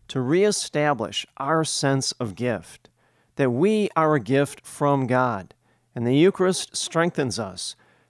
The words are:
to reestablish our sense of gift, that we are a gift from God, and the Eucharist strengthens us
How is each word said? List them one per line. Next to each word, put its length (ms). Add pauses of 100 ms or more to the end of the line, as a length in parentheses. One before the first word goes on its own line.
to 120
reestablish 1040 (120)
our 260
sense 480
of 240
gift, 520 (460)
that 160
we 460
are 180
a 60
gift 440
from 440
God, 460 (400)
and 120
the 80
Eucharist 600
strengthens 640
us 340 (360)